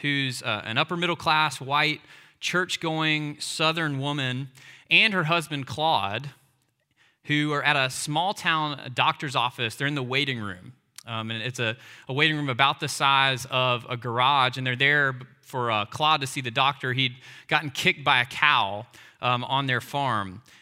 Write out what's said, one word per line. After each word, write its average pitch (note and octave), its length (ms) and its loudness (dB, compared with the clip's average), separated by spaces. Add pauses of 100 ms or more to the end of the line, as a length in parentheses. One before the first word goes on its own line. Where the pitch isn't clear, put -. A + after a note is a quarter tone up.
who's, C#3 420 -2
uh, A2 220 -2
an A2+ 140 -4
upper E3 180 0
middle F3 180 0
class, D#3 460 2
white, D3 400 0 (400)
church-going D#3 1000 0
Southern D#3+ 640 0
woman, C3+ 480 -4 (420)
and G3+ 240 6
her F#3 80 2
husband D3+ 460 0
Claude, C#3 600 0 (960)
who D3 260 0
are C#3+ 140 -2
at D3 100 4
a C3+ 160 2
small D#3+ 420 -2
town D#3 600 -2
doctor's C#3 400 0
office. B2 400 0
They're C#3 140 -2
in D3 80 -2
the C3+ 60 -2
waiting C3 360 0
room. G2+ 360 -10 (340)
Um, A2+ 240 -6
and A2+ 100 -6
it's B2+ 160 -6
a, A2+ 180 0 (320)
a C3+ 40 -6
waiting D3+ 240 2
room D3 120 -2
about C#3 300 2
the D#3 80 -4
size C3+ 640 2
of B2+ 380 0
a B2 80 -6
garage, B2+ 600 2
and C3 80 -4
they're B2+ 120 -2
there C#3 380 2
b-, B2 120 -16 (140)
for, A#2+ 320 -4
uh, G#2 140 0
Claude D3+ 340 0
to C3+ 80 -6
see C#3+ 120 -8
the B2 120 -6
doctor. C3+ 400 0
He'd B2+ 240 0 (320)
gotten D3+ 220 0
kicked F3+ 340 0
by C3+ 160 4
a A#2+ 60 0
cow, A2+ 600 2 (340)
um, B2 220 0
on C3+ 240 0
their B2 140 0
farm. A2+ 600 -2 (220)